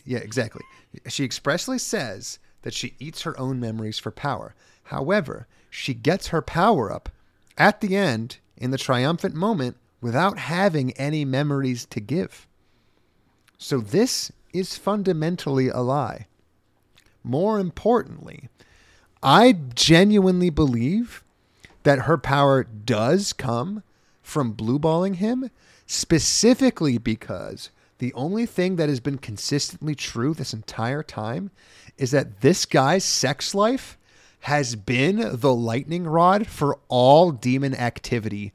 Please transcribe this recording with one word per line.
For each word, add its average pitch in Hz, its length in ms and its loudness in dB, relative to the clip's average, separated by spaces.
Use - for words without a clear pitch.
yeah, 127 140 -6
exactly. 110 440 -8
She 143 160 -4
expressly 170 520 -4
says 135 600 -8
that 120 120 -10
she - 240 -10
eats - 260 -14
her 165 140 -8
own 131 220 -6
memories 110 400 -6
for 110 120 -8
power. - 440 -8
However, 143 640 -4
she - 240 -8
gets 127 340 -2
her 160 140 -2
power 165 520 2
up - 160 -12
at 196 240 4
the 190 160 0
end 123 400 -2
in 127 160 -4
the 135 60 0
triumphant 135 580 0
moment 160 400 -2
without 147 380 0
having 156 560 0
any 147 320 -4
memories 135 640 -2
to - 120 -10
give. 135 480 -6
So - 220 -4
this 131 520 -2
is 185 220 -6
fundamentally 170 920 -2
a - 140 -2
lie. 127 440 -4
More 180 360 0
importantly, - 880 -2
I 220 320 10
genuinely 185 760 6
believe 151 760 0
that 143 160 4
her 135 180 2
power 139 460 2
does 113 720 0
come 135 500 -6
from 127 300 -2
blue 113 260 -2
balling 165 360 0
him, 233 360 -2
specifically 185 1120 2
because 107 720 -6
the 127 140 -4
only 196 340 -2
thing 185 300 -2
that 156 120 0
has 135 100 -2
been 139 200 -6
consistently 143 760 -6
true 131 400 -4
this 156 220 -8
entire 117 480 -6
time 131 480 -8
is 131 100 -2
that 127 320 -2
this 143 240 4
guy's 156 380 2
sex - 500 -2
life 220 420 0
has 135 300 0
been 127 420 0
the 131 140 4
lightning 131 520 -2
rod 180 420 2
for - 400 -2
all 135 420 8
demon 131 460 0
activity 107 800 -4